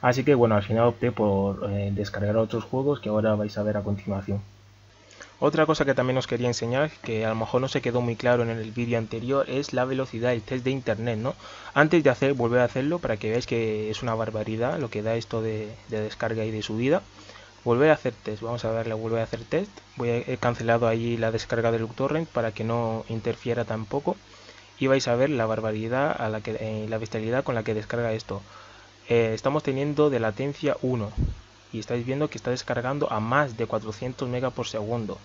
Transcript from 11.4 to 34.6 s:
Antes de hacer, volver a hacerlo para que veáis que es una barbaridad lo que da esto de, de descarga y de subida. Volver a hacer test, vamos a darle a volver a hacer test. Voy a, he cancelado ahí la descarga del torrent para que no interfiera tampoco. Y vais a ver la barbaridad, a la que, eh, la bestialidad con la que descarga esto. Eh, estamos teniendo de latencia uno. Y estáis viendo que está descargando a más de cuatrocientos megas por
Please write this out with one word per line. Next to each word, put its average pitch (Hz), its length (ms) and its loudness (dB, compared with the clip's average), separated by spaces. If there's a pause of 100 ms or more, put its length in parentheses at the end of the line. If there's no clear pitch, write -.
Antes 151 320 6
de 139 60 8
hacer, 135 240 2
volver 120 260 4
a 123 40 6
hacerlo 139 340 0
para 117 180 -2
que 107 140 -4
veáis 120 160 -2
que 107 440 -2
es 107 120 -6
una 120 120 0
barbaridad 110 640 -2
lo 123 120 -4
que 107 100 -4
da 110 140 0
esto 117 260 -4
de, 110 340 -4 (140)
de 110 140 -2
descarga 110 420 -2
y 113 60 -4
de 110 120 -4
subida. 123 380 0 (640)
Volver 123 240 6
a 156 60 8
hacer 131 180 -4
test, 107 300 -8
vamos 117 240 -4
a 113 60 0
darle 113 200 -2
a 110 40 -2
volver 113 240 -2
a - 20 0
hacer 113 220 -6
test. 175 260 -2 (260)
Voy 120 140 -2
a, 117 80 2
he 127 180 -4
cancelado 117 500 2
ahí 117 300 0
la 113 140 0
descarga 113 420 0
del 113 160 0
torrent 143 400 -2
para 113 240 -2
que 110 120 -6
no 113 440 -2
interfiera 117 560 -2
tampoco. 110 520 -4 (600)
Y 131 100 2
vais 135 200 4
a 120 60 4
ver 131 160 2
la 120 160 2
barbaridad, 110 760 0
a 113 80 -2
la 107 140 -4
que, 110 180 -4
eh, 110 260 -4
la 110 120 -2
bestialidad 113 460 -2
con 135 100 -2
la 113 80 -2
que 110 100 -2
descarga 110 400 -2
esto. 107 300 -6 (680)
Eh, 117 240 4
estamos 135 300 0
teniendo 143 480 2
de 123 100 2
latencia 131 600 -2
uno. 120 300 -2 (600)
Y 113 60 -6
estáis 120 260 -4
viendo 139 240 0
que - 80 -8
está 123 140 -4
descargando 127 640 -2
a 107 80 0
más 123 360 0
de 117 80 -2
cuatrocientos 113 640 -6
megas 123 240 -2
por 123 140 -6